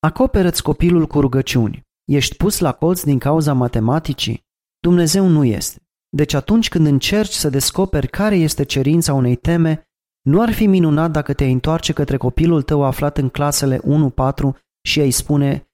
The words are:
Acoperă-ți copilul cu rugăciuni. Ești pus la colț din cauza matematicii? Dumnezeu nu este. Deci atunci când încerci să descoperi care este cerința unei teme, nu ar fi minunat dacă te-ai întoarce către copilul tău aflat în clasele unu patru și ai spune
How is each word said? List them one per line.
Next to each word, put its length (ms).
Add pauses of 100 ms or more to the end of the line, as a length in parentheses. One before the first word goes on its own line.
Acoperă-ți 600
copilul 440
cu 140
rugăciuni. 640 (180)
Ești 320
pus 220
la 140
colț 300
din 160
cauza 340
matematicii? 960 (340)
Dumnezeu 420
nu 180
este. 420 (220)
Deci 260
atunci 340
când 180
încerci 460
să 180
descoperi 580
care 280
este 260
cerința 520
unei 220
teme, 520 (340)
nu 180
ar 120
fi 140
minunat 440
dacă 220
te-ai 200
întoarce 400
către 240
copilul 460
tău 220
aflat 340
în 100
clasele 560
unu 260
patru 460 (300)
și 140
ai 100
spune 640